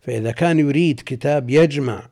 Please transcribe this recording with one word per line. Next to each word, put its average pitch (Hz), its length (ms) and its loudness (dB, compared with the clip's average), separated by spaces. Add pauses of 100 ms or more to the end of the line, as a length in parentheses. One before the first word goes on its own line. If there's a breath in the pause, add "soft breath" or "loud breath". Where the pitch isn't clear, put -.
فإذا 117 300 -4
كان 165 280 0
يريد 147 420 2
كتاب 135 500 -4
يجمع 139 600 2